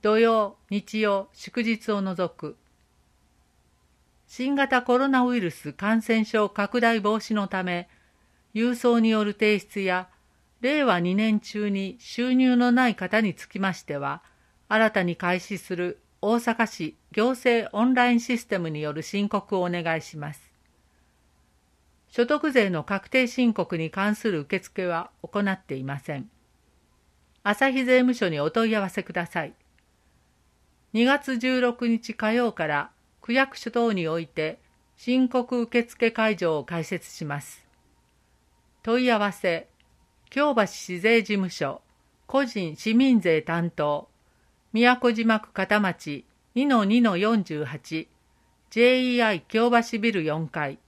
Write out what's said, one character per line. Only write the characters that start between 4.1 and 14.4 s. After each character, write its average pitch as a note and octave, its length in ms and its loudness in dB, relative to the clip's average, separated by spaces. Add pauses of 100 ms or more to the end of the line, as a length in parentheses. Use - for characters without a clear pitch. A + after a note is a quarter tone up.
新 C4 260 -4
型 C4+ 300 2
コ B3 160 4
ロ C#4 80 2
ナ B3+ 180 4
ウ B3 100 2
イ A#3 60 0
ル F3 80 -2
ス D3 240 -12
感 A3 300 0
染 A3 220 0
症 G#3+ 240 0
拡 G3+ 300 -2
大 A3+ 200 2
防 G#3 180 0
止 A3 160 -4
の G3+ 140 -2
た F#3 160 -4
め、 F3 260 -4 (640)
郵 A#3 220 0
送 A#3+ 240 2
に A3+ 100 4
よ A3 140 2
る G#3 100 -2
提 G#3+ 240 2
出 - 220 -8
や、 F#3 300 -2 (520)
令 C#4+ 220 0
和 G3 160 2
二 F3+ 160 0
年 G#3+ 240 2
中 G#3 300 -6
に G3 300 -6
収 B3 340 -4
入 B3+ 220 4
の B3 160 4
な B3 160 4
い A3 80 0
方 G#3 260 -2
に G3+ 120 0
つ - 160 -16
き G3+ 100 -10
ま F#3+ 140 -2
し - 80 -12
て C#3+ 160 -8
は、 C#3+ 240 -6 (460)